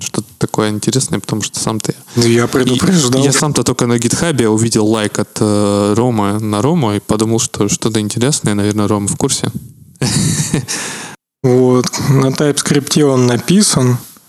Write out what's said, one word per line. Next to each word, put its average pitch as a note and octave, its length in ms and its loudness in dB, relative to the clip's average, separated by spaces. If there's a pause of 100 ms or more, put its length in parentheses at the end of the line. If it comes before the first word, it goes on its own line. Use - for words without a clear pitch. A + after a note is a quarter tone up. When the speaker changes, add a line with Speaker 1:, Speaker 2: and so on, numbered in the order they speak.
Speaker 1:
Что-то - 260 -6 (120)
такое G#2+ 320 -2
интересное, G#2+ 500 -2
потому G#2+ 220 -6
что - 180 -8
сам-то - 320 -4 (240)
я A#2+ 60 2
Speaker 2:
Ну, A#2 60 2
я A#2 160 4
Speaker 1:
и A2+ 40 -2
Speaker 2:
предупреждал. C3 760 2
Speaker 1:
я C#3 100 2
сам-то C#3 300 0
только B2+ 240 0
на A#2+ 120 2
гитхабе A#2 500 0
увидел A2 380 2
лайк G#2+ 320 0
от, - 220 -6
э, G#2 560 2
Ромы A2 440 0
на G#2 220 -2
Рому C3 320 2
и G#2 60 0
подумал, A2 380 0
что - 300 -2
что-то A2 320 -2
интересное, A2 540 -2
наверное, G#2 340 0
Рома G#2 180 0
в - 100 -4
курсе. - 340 -2 (500)
<laughs> - 680 -2 (760)
Speaker 2:
Вот. B2+ 440 4 (240)
На C3+ 200 2
TypeScript C#3+ 720 0
он C3 240 4
написан. B2 720 2 (300)